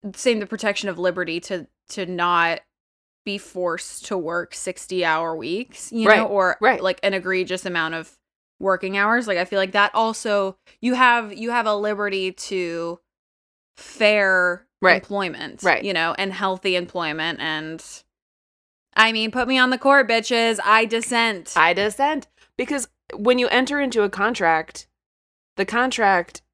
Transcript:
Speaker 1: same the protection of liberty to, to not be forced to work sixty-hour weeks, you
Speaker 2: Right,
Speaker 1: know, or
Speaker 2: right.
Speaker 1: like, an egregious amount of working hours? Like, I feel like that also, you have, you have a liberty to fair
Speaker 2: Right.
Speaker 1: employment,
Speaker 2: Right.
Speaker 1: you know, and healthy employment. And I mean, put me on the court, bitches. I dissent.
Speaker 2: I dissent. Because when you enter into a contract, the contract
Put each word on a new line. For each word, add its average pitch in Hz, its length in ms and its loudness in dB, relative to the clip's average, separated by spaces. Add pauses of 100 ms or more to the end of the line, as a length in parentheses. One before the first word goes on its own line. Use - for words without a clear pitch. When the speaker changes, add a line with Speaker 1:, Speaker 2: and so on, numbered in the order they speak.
(140)
Speaker 1:
same 233 240 0
the 202 80 -8
protection 202 440 -4
of 165 80 -8
liberty 175 420 -2
to, 175 260 -8 (220)
to 196 160 -8
not 175 560 0 (640)
be 202 140 -6
forced - 680 -6
to 202 140 -6
work 170 360 -6
sixty-hour 165 800 -4
weeks, 170 560 -8
you 226 160 0
Speaker 2:
Right, 208 120 8
Speaker 1:
know, - 80 0
or 190 340 0
Speaker 2:
right. 226 220 2
Speaker 1:
like, 185 200 -2
an 196 120 0
egregious 185 500 -2
amount 165 300 -4
of 160 240 -12 (420)
working 190 380 -2
hours? 226 280 2
Like, 190 120 0
I 180 80 0
feel 196 120 -2
like 190 140 0
that 202 220 4
also, 208 640 0 (240)
you 247 120 2
have, 240 380 4
you 226 180 -8
have 233 160 0
a 214 80 2
liberty 202 580 -2
to 170 680 -6 (760)
fair 190 920 0 (140)
Speaker 2:
Right. 180 160 6
Speaker 1:
employment, 180 680 -6
Speaker 2:
Right. 170 220 2
Speaker 1:
you 202 80 -2
know, 165 260 0
and 196 140 -4
healthy 190 440 -2
employment. 165 640 -4
And 156 440 -6 (1120)
I 226 180 6
mean, 220 180 -2
put 247 180 -2
me 262 100 2
on 254 120 4
the 254 80 0
court, 277 300 6
bitches. 226 560 2
I 220 220 6
dissent. 226 680 -2
Speaker 2:
I 165 160 6
dissent. 240 540 0 (320)
Because 262 300 -4 (260)
when 247 240 2
you 247 100 2
enter 262 320 2
into 233 220 0
a 202 80 2
contract, 190 760 0 (680)
the 196 80 0
contract 214 760 0 (120)